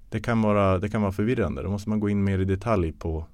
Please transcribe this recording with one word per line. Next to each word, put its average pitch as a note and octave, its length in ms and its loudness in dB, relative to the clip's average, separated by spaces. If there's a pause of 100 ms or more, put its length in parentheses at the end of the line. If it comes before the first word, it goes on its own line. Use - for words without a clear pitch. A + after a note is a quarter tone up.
det G#2+ 100 -4
kan A#2 220 0
vara, G2+ 380 4
det G#2 100 -4
kan A2 120 -2
vara G2+ 100 0
förvirrande. G#2 520 -2
Då - 60 -4
måste G2+ 200 -4
man G#2+ 100 0
gå G#2 100 0
in G2+ 140 2
mer G2 160 2
i F#2+ 60 0
detalj F#2+ 460 0
på, D#2+ 420 -6